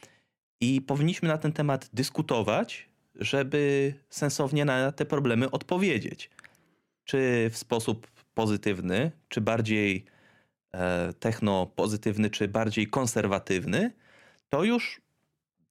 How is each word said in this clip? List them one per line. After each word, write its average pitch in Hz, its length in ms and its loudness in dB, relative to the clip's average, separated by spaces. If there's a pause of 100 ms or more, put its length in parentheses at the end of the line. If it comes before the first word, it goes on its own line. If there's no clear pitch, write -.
(600)
I 131 200 2
powinniśmy 151 460 0
na 156 100 2
ten 151 160 -2
temat 143 400 -2
dyskutować, 117 960 0 (260)
żeby 139 800 0 (160)
sensownie 147 560 0
na 135 260 2
te - 140 -2
problemy 131 460 2
odpowiedzieć. 170 760 -2 (760)
Czy 123 500 2
w - 40 -12
sposób 113 540 -2 (220)
pozytywny, 104 800 0 (160)
czy - 140 -4
bardziej, 107 640 0 (680)
e, 90 400 -2
technopozytywny, 104 1160 0
czy 104 180 -2
bardziej 110 400 0
konserwatywny, 104 1040 0 (580)
to 143 140 0
już, 233 380 -2 (680)